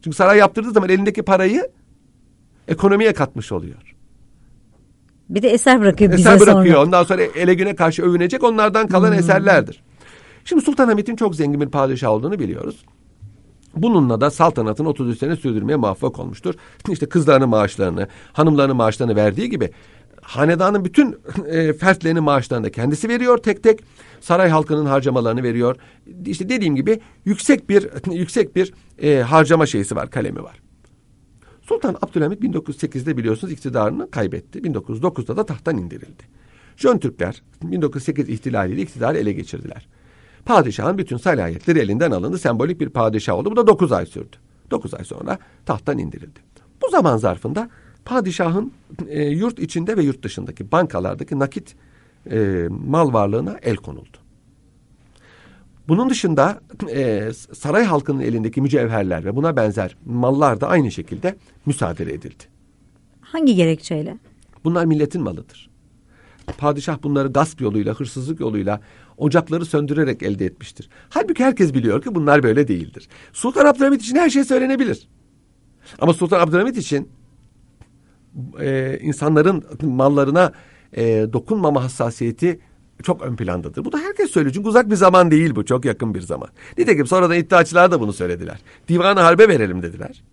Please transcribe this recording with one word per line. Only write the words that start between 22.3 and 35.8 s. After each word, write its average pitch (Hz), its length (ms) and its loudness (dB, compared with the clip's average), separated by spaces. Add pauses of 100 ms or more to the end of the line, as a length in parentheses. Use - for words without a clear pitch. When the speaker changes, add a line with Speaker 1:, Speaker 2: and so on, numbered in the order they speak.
Speaker 1:
da 104 60 -4
kendisi 147 380 -4
veriyor 240 280 2
tek 214 260 -2
tek. 220 160 4 (420)
Saray 175 280 2
halkının 151 360 0
harcamalarını 127 580 0
veriyor. 120 320 0 (500)
İşte 185 240 -8
dediğim 202 260 0
gibi 208 240 0 (260)
yüksek - 440 0
bir, 196 180 2 (100)
<laughs> - 140 -8
yüksek 175 440 -2
bir, 185 180 -2 (280)
e, 143 200 2
harcama 156 440 4
şeysi 104 300 -4
var, 76 140 -6
kalemi 95 340 -8
var. - 180 -20 (1000)
Sultan 427 400 -4
Abdülhamit - 400 -2
bin - 120 -2
dokuz 151 220 -6
yüz - 60 -20
sekizde 135 360 -6
biliyorsunuz 113 360 -4
iktidarını 135 580 -4
kaybetti. - 520 -8
Bin 165 100 -4
dokuz 113 220 -8
yüz 117 80 -8
dokuzda 135 340 -4
da 214 80 -4
tahttan 156 320 -6
indirildi. - 460 -14 (540)